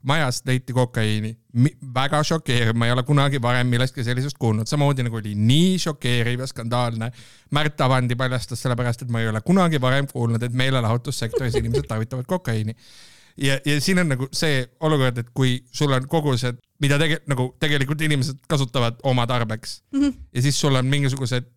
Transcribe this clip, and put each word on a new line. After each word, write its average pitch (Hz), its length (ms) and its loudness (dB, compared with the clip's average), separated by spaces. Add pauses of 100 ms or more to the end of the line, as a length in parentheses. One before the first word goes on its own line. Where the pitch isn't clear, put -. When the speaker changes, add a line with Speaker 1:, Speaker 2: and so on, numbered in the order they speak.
Speaker 1:
majast 135 420 -2
leiti 127 260 -2
kokaiini. 110 600 0 (220)
Mi-, 127 180 4 (220)
väga 139 280 0
šokeeriv, 120 540 0
ma 117 100 2
ei 120 80 2
ole 127 80 0
kunagi 139 400 2
varem 123 260 2
millestki 123 360 0
sellisest 127 340 -4
kuulnud. 110 300 0
Samamoodi 143 340 2
nagu 117 160 -4
oli 107 160 -6
nii 147 440 4
šokeeriv 123 680 -2
ja - 20 -8
skandaalne 117 640 -4 (400)
Märt 151 300 0
Avandi 127 360 2
paljastus, 123 460 -4
sellepärast 120 400 -2
et 123 80 -8
ma 117 100 -2
ei 113 80 0
ole 110 120 -2
kunagi 170 400 2
varem 131 260 2
kuulnud, 117 360 0
et 123 100 -4
meelelahutussektoris 123 1040 0
inimesed - 320 -2
tarvitavad 113 400 -4
kokaiini. 113 480 -2 (580)
Ja, 139 260 0
ja 147 200 0
siin 180 200 2
on 175 80 2
nagu 131 220 -4
see 143 320 0 (160)
olukord, 135 420 0
et 117 140 -6
kui 127 320 2
sul 147 260 -2
on 131 160 0
kogused, 127 480 0 (220)
mida 143 180 2
tege-, 151 300 0
nagu 127 320 -2
tegelikult 147 420 0
inimesed 139 460 0
kasutavad 127 560 0
oma 127 260 2
tarbeks, 117 600 -4
Speaker 2:
Mhm. 277 260 0 (160)
Speaker 1:
ja 120 120 -2
siis 139 140 2
sul 143 180 2
on 127 120 2
mingisugused 135 720 -2